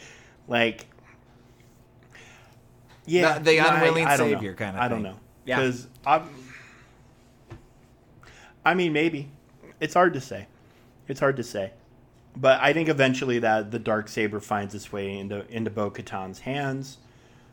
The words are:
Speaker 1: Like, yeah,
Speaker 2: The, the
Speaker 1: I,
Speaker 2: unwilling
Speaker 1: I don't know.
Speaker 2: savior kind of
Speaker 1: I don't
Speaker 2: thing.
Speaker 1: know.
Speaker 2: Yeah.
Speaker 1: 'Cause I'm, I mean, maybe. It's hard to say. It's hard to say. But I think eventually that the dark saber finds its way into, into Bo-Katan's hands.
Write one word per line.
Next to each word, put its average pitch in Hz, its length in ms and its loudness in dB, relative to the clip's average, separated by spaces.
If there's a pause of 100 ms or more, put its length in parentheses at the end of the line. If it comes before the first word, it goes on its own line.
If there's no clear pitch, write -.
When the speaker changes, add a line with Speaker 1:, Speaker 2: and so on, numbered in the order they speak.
(480)
Speaker 1:
Like, 117 380 0 (2250)
yeah, 160 320 4
Speaker 2:
The, 156 60 -8
the 160 160 6
Speaker 1:
I, 156 160 6
Speaker 2:
unwilling 165 300 4
Speaker 1:
I 143 100 4
don't 120 140 4
know. 104 60 2
Speaker 2:
savior 95 180 -6
kind 98 220 -6
of 120 60 0
Speaker 1:
I 123 60 0
don't 113 140 -2
Speaker 2:
thing. 95 100 -8
Speaker 1:
know. 95 60 -18 (260)
Speaker 2:
Yeah. 127 120 -2
Speaker 1:
'Cause 127 300 -2 (180)
I'm, 156 180 4 (2500)
I 160 100 4
mean, 175 180 2
maybe. 147 360 -2 (520)
It's 156 140 -6
hard 175 200 4
to 131 60 -4
say. 98 260 -12 (640)
It's 139 120 -8
hard 135 160 2
to 120 80 -6
say. 98 280 -6 (640)
But 131 240 4
I 143 120 4
think 160 160 0
eventually 131 520 2
that 110 300 0
the 117 80 -6
dark 107 300 -2
saber 107 320 -4
finds 101 340 -4
its 101 180 -14
way 98 260 -6
into, 101 300 -10
into 113 220 -6
Bo-Katan's 98 680 -8
hands. 135 580 -8 (540)